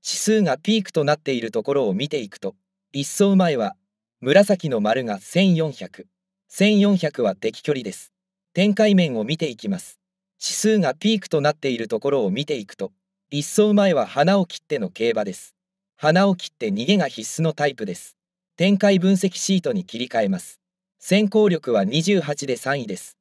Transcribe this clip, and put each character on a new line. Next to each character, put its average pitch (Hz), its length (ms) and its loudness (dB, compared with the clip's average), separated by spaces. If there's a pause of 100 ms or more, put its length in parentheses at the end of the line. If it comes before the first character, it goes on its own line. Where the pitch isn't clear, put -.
指 - 120 -6
数 214 240 2
が 143 160 0
ピ 214 200 0
ー 202 60 -2
ク - 100 -14
と 160 100 2
な 147 120 2
っ - 20 -20
て - 160 -4
い 117 80 -2
る 113 100 -6
と 110 120 -2
こ 139 100 -2
ろ 135 140 2
を 95 60 0
見 110 160 -4
て 147 100 -4
い 104 100 -8
く - 80 -20
と、 95 180 -10 (360)
一 139 160 -6
走 196 280 2
前 175 220 4
は、 104 180 -4 (460)
紫 180 480 4
の 113 120 0
丸 120 240 0
が 101 140 -6
千 180 360 2
四 156 160 -2
百、 - 360 -16 (400)
千 208 320 2
四 202 180 4
百 151 240 -4
は 95 140 0
適 110 260 -6
距 147 120 -2
離 127 100 -4
で 98 80 -8
す。 - 200 -16 (420)
展 202 200 2
開 208 220 4
面 156 220 2
を 107 60 -2
見 127 140 -4
て 156 120 -4
い 113 80 -10
き 104 120 -8
ま 95 80 -4
す。 - 220 -16 (420)
指 - 120 -6
数 214 260 0
が 151 160 -2
ピ 220 200 0
ー 196 40 -4
ク - 100 -14
と 156 120 0
な 147 100 2
っ - 40 -6
て 135 140 -4
い 120 80 -2
る 113 100 -6
と 113 120 -4
こ 139 120 -2
ろ 131 140 0
を 92 60 -2
見 135 140 -4
て 143 120 -6
い 104 80 -12
く - 100 -20
と、 95 160 -8 (380)
一 147 180 -6
走 208 280 2
前 196 180 4
は 123 140 0
鼻 185 320 2
を 180 80 -2
切 - 100 -16
っ - 40 -16
て 143 180 -6
の 95 100 -4
競 117 220 -2
馬 110 120 -2
で 101 100 -6
す。 - 200 -18 (440)
鼻 175 300 2
を 190 80 2
切 - 120 -14
っ - 20 -14
て 110 200 -6
逃 107 180 -4
げ 202 100 4
が 156 100 0
必 - 340 -8
須 - 20 0
の 160 100 0
タ 147 140 -2
イ 131 80 -4
プ 110 100 -8
で - 80 -10
す。 - 240 -18 (400)
展 196 220 2
開 202 180 4
分 190 160 4
析 190 240 0
シ 190 200 0
ー 175 40 0
ト 139 100 -4
に 92 140 -4
切 113 140 -12
り 123 80 -6
替 113 160 0
え 98 60 2
ま 92 100 -2
す。 - 200 -16 (380)
先 202 320 0
行 214 180 4
力 160 240 0
は 101 140 2
二 135 160 0
十 185 200 2
八 143 260 -8
で 123 100 -2
三 135 240 -4
位 110 60 -10
で 95 100 -8
す。 - 240 -18